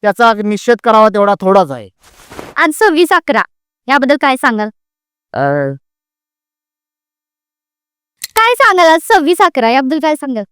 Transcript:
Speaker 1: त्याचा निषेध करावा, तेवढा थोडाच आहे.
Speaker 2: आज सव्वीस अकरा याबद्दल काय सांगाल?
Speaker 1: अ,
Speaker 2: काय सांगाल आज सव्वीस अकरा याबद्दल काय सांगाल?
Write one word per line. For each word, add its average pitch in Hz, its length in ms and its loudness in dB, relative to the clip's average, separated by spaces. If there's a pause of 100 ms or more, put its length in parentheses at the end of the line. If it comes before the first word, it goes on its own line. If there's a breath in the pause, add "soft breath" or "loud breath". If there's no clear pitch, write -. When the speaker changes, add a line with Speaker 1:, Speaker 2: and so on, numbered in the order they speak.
Speaker 1:
त्याचा 226 300 2
निषेध 208 520 -2
करावा, 220 240 4
तेवढा 202 320 0
थोडाच 190 300 2
आहे. 117 180 -12 (680)
Speaker 2:
आज 311 180 0
सव्वीस 349 380 2
अकरा 226 300 -2 (460)
याबद्दल 269 320 0
काय 269 160 0
सांगाल? 220 320 -2 (640)
Speaker 1:
अ, - 80 -6 (3000)
Speaker 2:
काय 453 180 2
सांगाल 370 320 2
आज 320 160 4
सव्वीस 339 380 0
अकरा 269 300 0
याबद्दल 269 280 0
काय 302 160 -2
सांगाल? 254 380 -8